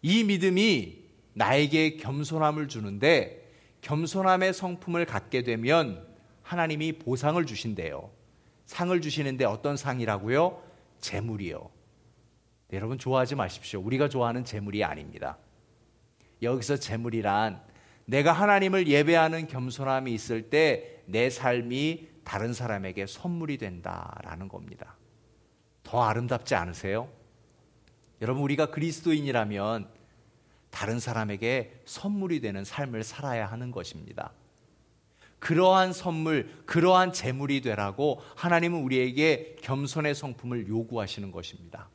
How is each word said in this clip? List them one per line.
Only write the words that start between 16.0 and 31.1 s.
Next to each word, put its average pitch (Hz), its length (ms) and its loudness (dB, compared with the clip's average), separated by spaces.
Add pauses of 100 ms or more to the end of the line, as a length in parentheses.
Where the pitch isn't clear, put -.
여기서 127 360 0
재물이란 110 840 -2 (440)
내가 143 260 4
하나님을 190 560 4
예배하는 160 600 6
겸손함이 131 680 -2
있을 113 360 -4
때 147 580 2
내 113 220 2
삶이 127 800 -2 (160)
다른 110 300 -4
사람에게 101 520 -6
선물이 160 520 -6
된다라는 90 880 -10
겁니다. - 480 -16 (880)
더 120 200 0
아름답지 117 520 0
않으세요? 95 540 -4 (1120)
여러분, 127 220 -2
우리가 143 240 2
그리스도인이라면 123 1200 -2 (800)
다른 113 320 -4
사람에게 110 840 -4